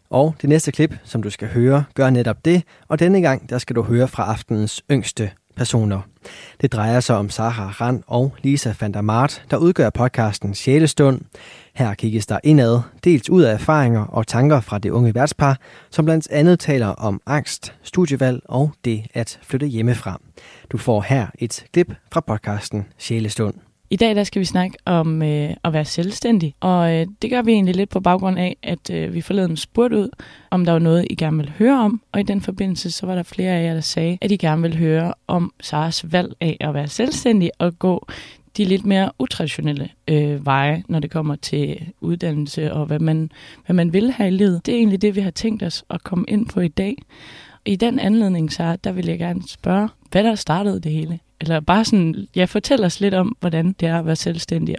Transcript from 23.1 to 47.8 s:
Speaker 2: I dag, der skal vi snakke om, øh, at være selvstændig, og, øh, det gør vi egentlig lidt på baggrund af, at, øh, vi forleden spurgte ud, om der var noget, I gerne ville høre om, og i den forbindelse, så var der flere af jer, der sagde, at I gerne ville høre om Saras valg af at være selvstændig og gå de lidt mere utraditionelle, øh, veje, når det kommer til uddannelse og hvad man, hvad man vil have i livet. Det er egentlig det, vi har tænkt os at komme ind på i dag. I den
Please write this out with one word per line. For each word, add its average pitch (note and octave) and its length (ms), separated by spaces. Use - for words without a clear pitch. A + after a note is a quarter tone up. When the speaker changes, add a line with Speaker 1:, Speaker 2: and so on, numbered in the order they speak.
Speaker 2:
I G3+ 40
dag, A3 200
der G#3 80
skal G3+ 160
vi F#3+ 60
snakke F#3 400
om, D#3+ 360
øh, D3+ 280
at E3 100
være D#3 120
selvstændig, F#3 760
og, F3 360
øh, E3 120
det A3 80
gør B3 120
vi A3+ 100
egentlig F#3+ 240
lidt G3 140
på F#3+ 100
baggrund F#3 400
af, F3+ 240
at, - 260
øh, E3 240
vi E3+ 80
forleden F3+ 360
spurgte A3+ 400
ud, G3+ 120
om F3+ 140
der E3+ 60
var E3 80
noget, E3 300
I - 60
gerne D#3 220
ville D3 140
høre B3+ 280
om, A3 220
og G3+ 80
i G3+ 40
den G3+ 180
forbindelse, F#3+ 500
så - 140
var F#3 100
der F3 80
flere F#3 280
af E3+ 120
jer, E3 100
der D#3+ 80
sagde, E3 400
at G3+ 100
I G3+ 60
gerne D#3+ 240
ville E3 160
høre E3 360
om F3 340
Saras D#3+ 500
valg F3 300
af D#3+ 180
at D3+ 140
være C#3+ 140
selvstændig A3 720
og E3+ 200
gå - 280
de G#3 80
lidt G3 200
mere F#3+ 340
utraditionelle, D3+ 720
øh, D3 380
veje, C#3+ 440
når E3+ 100
det D3 120
kommer D3+ 240
til D3 500
uddannelse D#3 720
og D3+ 120
hvad D3+ 140
man, D#3+ 320
hvad - 80
man E3+ 200
vil A3 180
have A3+ 160
i F3+ 40
livet. F#3 340
Det - 80
er A#3+ 40
egentlig G#3 240
det, G#3 140
vi G3+ 60
har F#3+ 100
tænkt G#3+ 320
os F3 260
at F3 140
komme F3 240
ind G#3+ 200
på - 120
i F3+ 80
dag. F#3+ 280
I G3+ 100
den A#3 240